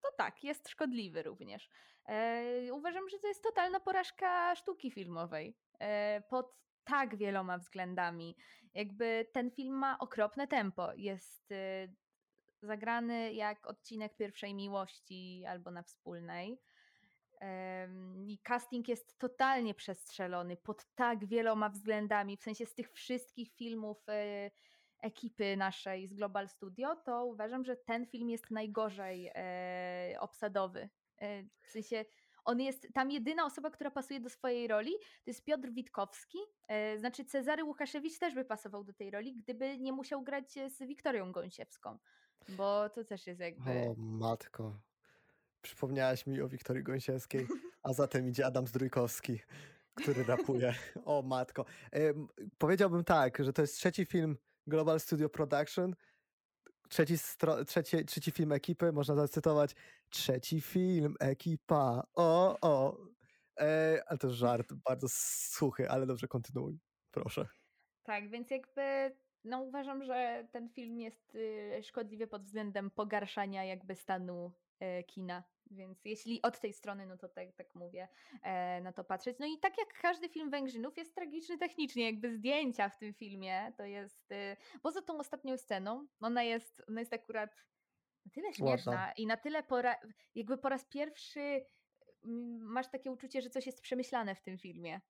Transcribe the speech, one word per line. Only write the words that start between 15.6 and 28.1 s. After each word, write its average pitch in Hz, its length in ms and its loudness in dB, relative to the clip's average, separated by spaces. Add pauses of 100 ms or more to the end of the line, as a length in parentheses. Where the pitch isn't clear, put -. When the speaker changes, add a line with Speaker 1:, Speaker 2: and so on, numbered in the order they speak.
Speaker 1:
Na 175 120 -10
Wspólnej. 175 760 -10 (800)
Em, 185 880 -8
i 208 100 -6
casting 247 480 -2
jest - 320 -4
totalnie 254 540 4
przestrzelony 180 840 -4
pod - 280 -8 (100)
tak 233 320 2
wieloma 220 420 4
względami, 208 680 0
w - 60 -16
sensie 220 220 -4
z - 80 -14
tych - 180 -8
wszystkich 247 640 -6
filmów, 220 560 -6
e, 202 420 -2 (500)
ekipy 214 560 -2
naszej 190 500 -2
z 190 60 -12
Global 196 360 -2
Studio, 240 460 -4
to 247 300 -2
uważam, 233 400 -4
że 247 100 -2
ten 240 300 -4
film 233 240 -4